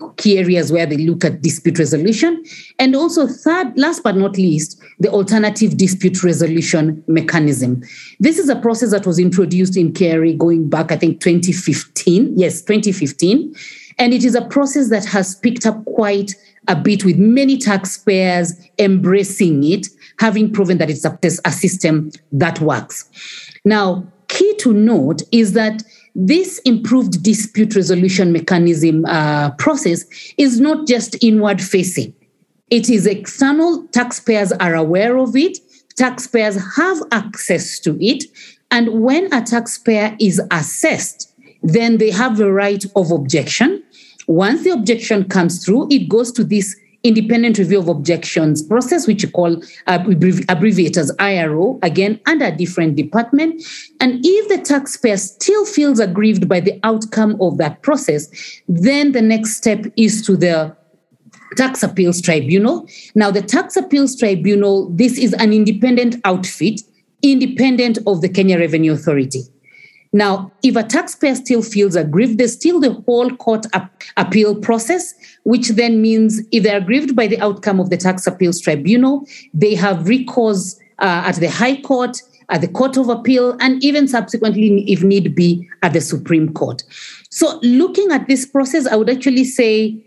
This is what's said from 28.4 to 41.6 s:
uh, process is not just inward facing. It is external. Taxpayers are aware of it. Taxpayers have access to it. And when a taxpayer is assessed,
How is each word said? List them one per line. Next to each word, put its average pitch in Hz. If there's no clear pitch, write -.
uh, 151
process 190
is 254
not 302
just 226
inward 208
facing. 180
It 240
is 202
external. 294
Taxpayers 233
are 180
aware 180
of 254
it. 339
Taxpayers 226
have 349
access -
to 156
it. 254
And 226
when 302
a 240
taxpayer 220
is 196
assessed, -